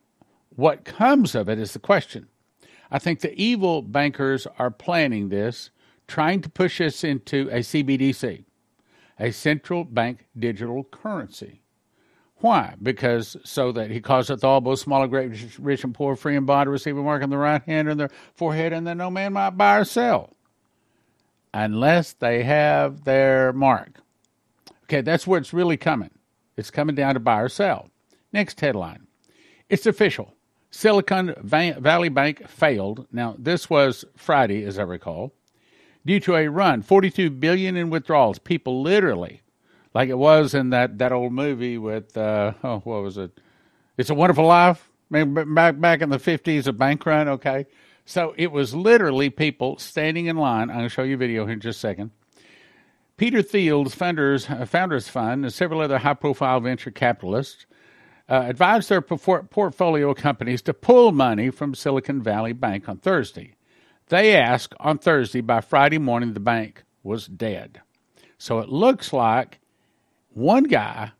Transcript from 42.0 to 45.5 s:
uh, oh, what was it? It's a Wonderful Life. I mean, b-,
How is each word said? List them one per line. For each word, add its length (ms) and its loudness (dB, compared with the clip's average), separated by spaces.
uh, 360 0
oh, 160 -4
what 240 -8
was 140 -8
it? 220 -12
It's 140 -2
a 60 0
Wonderful 300 4
Life. 440 6
I 120 2
mean, 100 0
b-, 200 -2